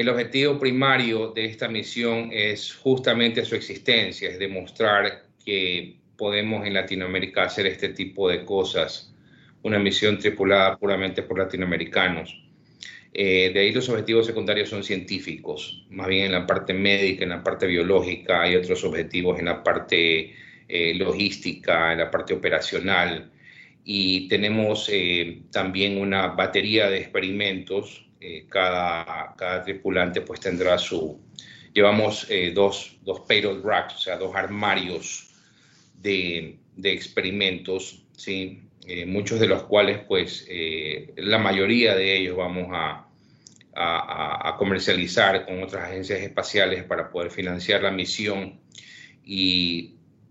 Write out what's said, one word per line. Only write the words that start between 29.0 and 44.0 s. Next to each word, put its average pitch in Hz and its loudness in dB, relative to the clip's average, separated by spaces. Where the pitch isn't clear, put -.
cada 92 -4
tripulante, 90 -2
pues, - -12
tendrá 90 2
su... 80 -4
Llevamos, 104 4
eh, 90 0
dos, 101 2
dos 95 -6
payload 101 2
racks, 95 0
o - -14
sea, 90 -4
dos 92 -6
armarios 95 -2
de, 90 -2
de 95 2
experimentos, 92 -4
¿sí? 95 -8
Eh, 87 -8
muchos 104 -2
de 113 8
los 95 2
cuales, 101 4
pues, - 0
eh, 80 -6
la 101 2
mayoría 104 4
de 95 2
ellos 90 -2
vamos 90 -4
a, 78 -6
a, 85 0
a, 78 -4